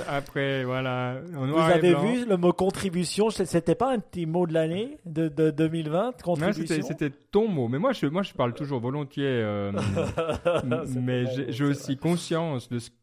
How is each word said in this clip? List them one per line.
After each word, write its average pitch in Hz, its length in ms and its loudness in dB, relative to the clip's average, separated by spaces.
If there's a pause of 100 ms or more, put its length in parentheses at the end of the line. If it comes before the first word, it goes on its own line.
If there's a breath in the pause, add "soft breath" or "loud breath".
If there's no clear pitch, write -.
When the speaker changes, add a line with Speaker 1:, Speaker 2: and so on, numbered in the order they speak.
Speaker 1:
après, 139 560 -2
voilà, 127 540 -4 (180)
en 139 40 -6
Speaker 2:
Vous 131 60 -2
Speaker 1:
noir 160 240 4
et 175 40 8
Speaker 2:
avez 175 180 6
Speaker 1:
blanc. 170 100 4 (100)
Speaker 2:
vu 240 140 -2
le 202 100 2
mot 175 160 4
contribution, 190 800 0
c-, 196 160 -2
c'était 165 300 2
pas 262 160 2
un 262 80 2
petit 175 260 -6
mot 175 200 2
de 156 80 -2
l'année 180 520 0
de, 160 220 0
de 156 220 2
deux 160 180 2
mille 160 220 -4
vingt, 185 160 0
Speaker 1:
Non, 254 60 -4 (220)
Speaker 2:
contribution ? 165 320 0
Speaker 1:
c'était, 156 160 0
c'était 147 280 -4 (200)
ton 214 180 4
mot, 135 200 0
mais 131 100 0
moi, 254 140 2
je, 156 140 0
moi, 165 160 0
je - 100 -6
parle 123 220 0
toujours 139 260 -4
volontiers, 139 460 -4
euh, 104 460 0
Speaker 2:
<laughs> 160 920 0
Speaker 1:
m-, 156 220 -2
Speaker 2:
C'est 127 140 -4
Speaker 1:
mais 123 240 0
Speaker 2:
pas 127 60 0
Speaker 1:
j'ai, 135 140 -4
Speaker 2:
bon, 151 80 -4
Speaker 1:
j'ai - 0 -
Speaker 2:
c'est 127 120 -2
Speaker 1:
aussi 143 300 0
Speaker 2:
vrai. - 20 -14
Speaker 1:
conscience 165 720 -2
de 120 100 -4
ce - 120 -10 (120)